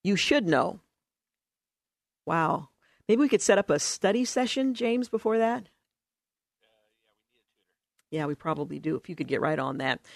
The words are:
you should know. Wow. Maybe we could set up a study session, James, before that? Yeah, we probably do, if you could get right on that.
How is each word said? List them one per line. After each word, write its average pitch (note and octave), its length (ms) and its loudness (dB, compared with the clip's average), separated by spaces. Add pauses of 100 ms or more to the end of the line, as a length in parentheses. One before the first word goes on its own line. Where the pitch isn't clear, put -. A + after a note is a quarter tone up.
you F#3+ 140 2
should A#3+ 320 2
know. C#3+ 320 2 (1400)
Wow. E3 460 -2 (360)
Maybe A3+ 140 4
we D4 80 4
could G#3 140 2
set G3 160 4
up G3+ 100 -2
a D3 100 4
study A3+ 460 0
session, C4 480 -2
James, A#3+ 380 -2
before A3 260 0
that? A3+ 320 0 (2500)
Yeah, D#3 140 -4
we D3 100 -4
probably D3 440 -6
do, D#3 180 -4
if - 140 -10
you E3+ 40 -10
could C#3 140 -8
get C3 140 -2
right D#3 160 0
on C3+ 180 -4
that. C3 240 -4 (160)